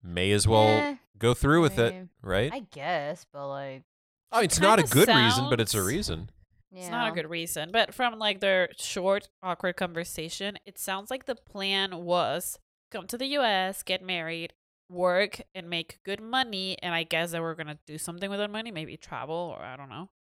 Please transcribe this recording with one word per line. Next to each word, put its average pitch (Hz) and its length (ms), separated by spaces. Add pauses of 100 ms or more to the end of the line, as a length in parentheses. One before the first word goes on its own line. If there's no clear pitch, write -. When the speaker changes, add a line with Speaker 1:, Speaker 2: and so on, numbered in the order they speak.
Speaker 1:
may 87 300
as 101 120
well 107 220
Speaker 2:
Eh, 110 280 (220)
Speaker 1:
go 117 160
through 151 280
with 165 180
Speaker 2:
I 117 40
Speaker 1:
it, 117 100
Speaker 2:
mean, 185 160 (120)
Speaker 1:
right? 101 320
Speaker 2:
I 277 60 (120)
guess, 151 600
but, 143 160
like, 139 360 (520)
Speaker 1:
Oh, 240 60
it's 185 160
Speaker 3:
It 165 40
Speaker 1:
not 208 180
a - 20
Speaker 3:
kinda 123 120 (120)
Speaker 1:
good - 100
reason, 240 340
but 117 120
it's 104 140
a - 20
Speaker 3:
sounds 92 100
Speaker 1:
reason. 101 420 (460)
Speaker 3:
It's 180 140
not 240 160
a 220 60
Speaker 2:
Yeah. - 100
Speaker 3:
good 156 80
reason, 165 420
but 220 220
from, 240 240
like, 208 220
their 190 300 (100)
short, 196 500 (140)
awkward 180 340
conversation, 175 880
it 202 140
sounds 196 320
like 254 140
the 240 100
plan 196 680
was 170 540 (320)
come 185 180
to 240 100
the 269 100
U 277 160
S, 196 400
get 185 200
married, 165 500 (360)
work, 180 520 (120)
and 170 160
make 170 340
good 202 160
money, 220 600
and 175 140
I 165 80
guess 165 280
they 170 80
were 165 140
gonna 151 320
do 151 140
something 175 300
with 202 100
that 208 100
money, 220 220
maybe 160 260
travel, 139 380
or 170 280
I 127 120
don't 139 140
know. 147 200 (120)